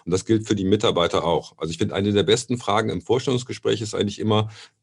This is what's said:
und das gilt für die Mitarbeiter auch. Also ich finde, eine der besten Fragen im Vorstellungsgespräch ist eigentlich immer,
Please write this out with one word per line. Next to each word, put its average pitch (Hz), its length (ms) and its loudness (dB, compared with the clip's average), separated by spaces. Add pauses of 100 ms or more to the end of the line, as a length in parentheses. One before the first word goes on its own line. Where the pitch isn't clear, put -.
und 85 80 -4
das 92 120 0
gilt 110 220 0
für 110 80 0
die 98 100 -2
Mitarbeiter 92 600 2
auch. 82 340 -2
Also 80 140 -6
ich 82 60 -8
finde, 107 180 -2
eine 101 160 0
der 101 100 4
besten 120 360 0
Fragen 110 320 0
im 92 100 -4
Vorstellungsgespräch 113 800 -2
ist 107 140 -6
eigentlich 101 260 -2
immer, 107 300 2 (320)